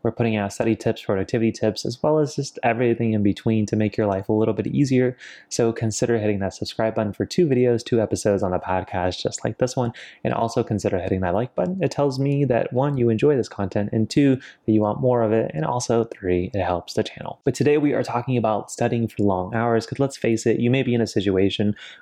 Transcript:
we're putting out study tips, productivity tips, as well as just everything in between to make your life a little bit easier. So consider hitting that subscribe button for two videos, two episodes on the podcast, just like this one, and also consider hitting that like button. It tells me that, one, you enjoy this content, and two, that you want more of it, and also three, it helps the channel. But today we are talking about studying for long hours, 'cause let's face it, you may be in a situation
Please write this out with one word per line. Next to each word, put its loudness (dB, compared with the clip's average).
we're 0
putting 0
out -2
study 0
tips, -4
productivity 0
tips, -2
as -8
well 2
as -2
just -6
everything 2
in 2
between 2
to -2
make 0
your 2
life -2
a 2
little 2
bit -4
easier. 2
So 2
consider 0
hitting 0
that -2
subscribe -4
button 0
for -4
two 2
videos, 2
two 2
episodes 0
on 0
the 0
podcast, -2
just -6
like -4
this -2
one, -2
and -2
also 0
consider -2
hitting -2
that 0
like -2
button. -2
It 0
tells 0
me 0
that, 0
one, 0
you 2
enjoy 4
this 0
content, -4
and 0
two, 4
that -4
you 4
want 0
more 2
of 2
it, 0
and -4
also 0
three, -2
it -2
helps -4
the 0
channel. -14
But -2
today 4
we 0
are 0
talking -2
about 0
studying 0
for -4
long 0
hours, 0
'cause -10
let's 0
face 0
it, 2
you 2
may 2
be 0
in 2
a 0
situation 0